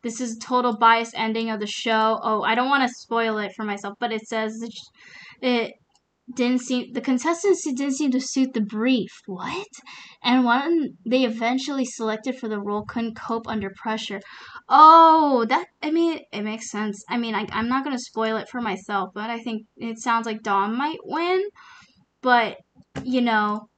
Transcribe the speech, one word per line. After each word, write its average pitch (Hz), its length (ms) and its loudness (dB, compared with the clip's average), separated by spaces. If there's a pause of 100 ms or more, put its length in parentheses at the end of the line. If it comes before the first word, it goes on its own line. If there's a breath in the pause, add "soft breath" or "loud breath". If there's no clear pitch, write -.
This 233 180 -8
is 233 160 -6
a - 40 -18
total 247 380 0
biased 226 400 4
ending 226 320 -2
of 220 100 -6
the 208 80 -6
show." 220 560 0
Oh, 214 200 -2
I 226 120 0
don't 254 140 0
wanna 269 200 2
spoil 226 480 -4
it 202 180 -6
for 220 80 -8
myself, 202 360 -6
but 240 120 -4
it 220 160 -8
says 220 340 -6
it, 226 120 -10 (680 loud breath)
it 240 320 0 (640)
didn't 247 240 2
seem, 247 320 -4
the 240 80 -6
contestants 330 640 0
didn't 277 320 -2
seem 285 160 0
to 254 80 2
suit 262 340 -2
the 233 60 -2
brief. 220 680 -2
What? 208 400 -10 (540 loud breath)
And 254 220 4
one 277 460 2 (160)
they 254 180 2
eventually 254 600 -2
selected 220 520 -4
for 226 120 -8
the 208 100 -4
role 208 240 -4
couldn't 226 320 -6
cope 226 320 -6
under 196 240 -4 (100)
pressure. 220 380 -6 (480 loud breath)
Oh, 311 800 10
that, 311 200 0 (140)
I 302 80 -4
mean, 330 300 0 (140)
it 208 80 -6
makes 214 280 -8
sense. 208 380 -6
I 240 100 -4
mean, 226 160 -2
I, 208 200 -4
I'm 233 160 -4
not 262 160 -2
gonna 277 120 -4
spoil 220 380 -4
it - 140 -6
for 254 100 -8
myself, 196 560 -4
but 214 140 -8
I 233 100 -6
think 226 280 -8 (100)
it 226 220 -10
sounds 226 260 -2
like 214 180 -8
Dom 208 340 0
might 302 280 -4
win. 349 360 0 (800 loud breath)
But, 240 360 2 (480)
you 254 160 0
know 220 560 0